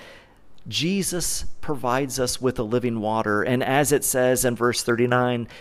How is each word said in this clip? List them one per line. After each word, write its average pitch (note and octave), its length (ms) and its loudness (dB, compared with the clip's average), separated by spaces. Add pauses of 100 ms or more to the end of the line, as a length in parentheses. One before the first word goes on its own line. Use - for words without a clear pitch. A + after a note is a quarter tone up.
(680)
Jesus E3+ 800 -2 (160)
provides C3 580 0
us B2 220 -2
with B2+ 160 2
the A#2 80 -2
living A#2 340 0
water. G#2+ 420 2
And B2+ 220 0
as C#3 300 2
it C3+ 100 2
says B2+ 400 2
in A#2+ 140 0
verse A#2 260 0
thirty-nine, B2 640 0 (140)